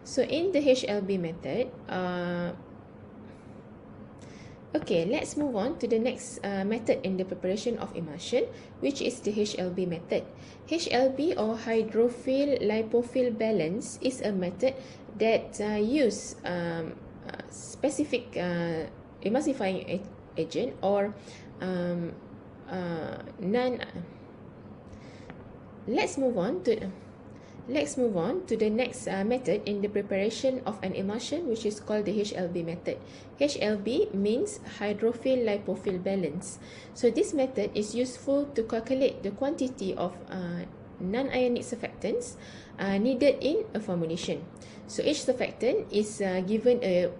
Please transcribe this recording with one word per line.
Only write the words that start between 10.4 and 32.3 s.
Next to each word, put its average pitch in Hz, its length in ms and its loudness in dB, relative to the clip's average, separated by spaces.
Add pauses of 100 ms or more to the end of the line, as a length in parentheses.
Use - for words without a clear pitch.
H 330 240 0
L 262 240 6
B 294 160 2
or 220 240 2
hydrophil 240 1040 2
lipophil 233 720 2
balance 214 720 0
is 254 160 2
a 208 160 0
method 190 400 2 (400)
that, 214 480 4
uh, 214 160 0
use, 220 640 2
um, 170 560 -2 (240)
uh, - 240 -10
specific, - 880 -2
uh, 170 560 0 (320)
emulsifying 214 640 2 (500)
agent 160 440 0
or, 202 320 4 (480)
um, 175 520 -2 (560)
uh, 175 540 -4 (160)
non-, 240 440 2 (2000)
let's 247 300 2
move 254 200 4
on 247 260 0
to, 208 260 2 (800)
let's 285 300 0
move 233 200 4
on 269 280 2
to 226 120 0
the 214 120 4
next, 240 380 0
uh, 190 160 0
method 220 420 2
in 202 160 0
the 202 80 2
preparation 208 760 2
of - 180 -4
an 190 100 -2
emulsion, 247 540 -2
which 220 180 0
is 208 140 0
called 214 260 0
the 208 140 2
H 208 160 0